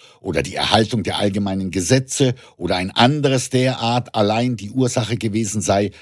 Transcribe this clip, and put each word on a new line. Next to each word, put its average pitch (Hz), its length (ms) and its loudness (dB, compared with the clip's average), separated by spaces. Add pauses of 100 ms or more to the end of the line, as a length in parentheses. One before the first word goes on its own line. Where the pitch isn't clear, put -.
(200)
oder 76 240 -2
die 65 120 -8
Erhaltung 107 480 2
der 92 140 -6
allgemeinen 98 540 -2
Gesetze 123 640 0 (220)
oder 87 180 -4
ein 92 160 -4
anderes 135 580 2
derart 123 640 0
allein 113 440 2
die 101 120 -10
Ursache 123 460 0
gewesen 107 460 -2
sei, 101 300 2 (100)